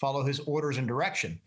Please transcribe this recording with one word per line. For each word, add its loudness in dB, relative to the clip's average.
follow 2
his 0
orders 0
and 0
direction. 0